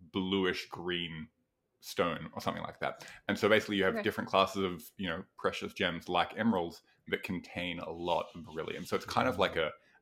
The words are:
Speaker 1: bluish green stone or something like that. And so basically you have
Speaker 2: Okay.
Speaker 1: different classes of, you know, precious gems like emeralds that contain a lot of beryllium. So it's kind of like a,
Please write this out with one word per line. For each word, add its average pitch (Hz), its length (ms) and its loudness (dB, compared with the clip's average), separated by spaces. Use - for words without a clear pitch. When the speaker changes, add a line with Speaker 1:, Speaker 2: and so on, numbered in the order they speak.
Speaker 1:
bluish 92 560 0
green 85 580 -6
stone - 520 -2
or - 80 -10
something 82 220 -4
like - 180 -8
that. - 240 -4
And 101 100 0
so 110 120 6
basically 107 260 6
you 95 80 6
have 95 120 4
Speaker 2:
Okay. 107 60 -2
Speaker 1:
different 98 280 -2
classes 95 340 4
of, 87 180 -2
you 98 120 -6
know, 82 140 -4
precious - 380 -2
gems 85 340 -2
like 87 300 2
emeralds 95 420 2
that 92 160 -2
contain 87 560 -6
a 87 100 -6
lot 85 440 0
of 82 100 -12
beryllium. 78 420 -8
So - 100 -2
it's - 80 -4
kind 120 240 2
of 123 100 0
like 90 180 2
a, 80 160 2